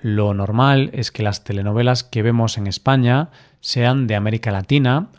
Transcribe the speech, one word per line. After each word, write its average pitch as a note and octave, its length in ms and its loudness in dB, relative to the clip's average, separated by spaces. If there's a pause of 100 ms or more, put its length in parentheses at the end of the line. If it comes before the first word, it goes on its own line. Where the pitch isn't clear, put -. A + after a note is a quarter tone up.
lo G#2 320 0
normal C3 580 2
es - 200 -6
que A2 120 -6
las G#2 200 -4
telenovelas G#2+ 600 0
que A2 200 -4
vemos A#2 340 0
en G2+ 100 -4
España C3 640 0 (300)
sean B2+ 480 0
de G#2+ 80 0
América G#2+ 360 -2
Latina C3+ 680 0